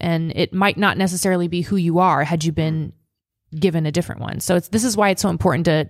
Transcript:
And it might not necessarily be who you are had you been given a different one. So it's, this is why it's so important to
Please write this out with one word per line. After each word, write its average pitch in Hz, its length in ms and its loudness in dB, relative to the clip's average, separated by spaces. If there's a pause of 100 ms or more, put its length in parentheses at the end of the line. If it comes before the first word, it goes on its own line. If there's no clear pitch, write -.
And 165 360 -2
it - 160 -2
might 190 240 0
not 202 220 0
necessarily 180 500 0
be 175 140 -2
who 202 140 -2
you 170 220 2
are 165 260 4
had 156 200 -2
you 165 80 0
been 156 400 -4 (680)
given 160 280 2
a 151 60 -2
different - 280 -4
one. - 200 -8
So - 160 0
it's, 170 120 -2
this 220 160 0
is 220 120 -2
why 202 140 4
it's 185 120 -2
so 202 60 2
important 170 360 0
to 156 260 2